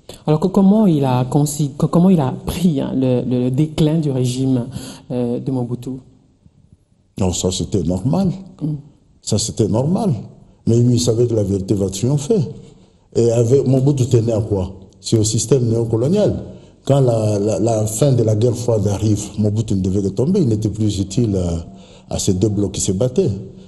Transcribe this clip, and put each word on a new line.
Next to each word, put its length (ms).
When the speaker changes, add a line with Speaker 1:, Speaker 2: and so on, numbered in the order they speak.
Speaker 1:
Alors 120
que, 80
comment 380
il 180
a 220
consi-, 500
que, 120
comment 240
il 80
a 120
pris, 340
hein, 160
le, 280
le 260
déclin 480
du 140
régime, 560
euh, 300
de 120
Mobutu ? 380
Speaker 2:
Non, 140
ça 180
c'était 300
normal. 480
Speaker 1:
Mm. 120
Speaker 2:
Ça 180
c'était 280
normal. 460
Mais 100
lui, 180
il 40
savait 260
que 80
la 100
vérité 300
va 160
triompher. 500
Et 160
avec 360
Mobutu 380
tenait 280
à 80
quoi ? 300
C'est 180
au 60
système 460
néocolonial. 720
Quand 140
la, 400
la, 200
la 280
fin 240
de 100
la 140
guerre 200
froide 320
arrive, 360
Mobutu 360
ne 60
devait 220
que 60
tomber. 320
Il 80
n'était 200
plus 300
utile 360
à, 800
à 40
ces 160
deux 140
blocs 240
qui 80
se 100
battaient. 400